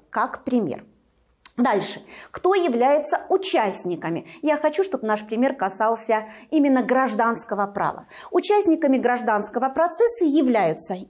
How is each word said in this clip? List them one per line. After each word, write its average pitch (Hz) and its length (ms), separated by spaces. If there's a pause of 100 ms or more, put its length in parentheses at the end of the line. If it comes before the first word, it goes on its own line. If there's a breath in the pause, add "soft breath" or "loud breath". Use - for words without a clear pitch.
(120)
Как 233 320
пример. 226 420 (720)
Дальше. 233 460 (260 loud breath)
Кто - 240
является 294 760
участниками? 185 1000 (160 loud breath)
Я 294 140
хочу, 302 260
чтобы 269 240
наш 214 180
пример 254 300
касался 220 720 (240 loud breath)
именно 277 320
гражданского 226 840
права. 190 400 (240 loud breath)
Участниками 320 720
гражданского 233 720
процесса 349 540
являются 247 720 (140)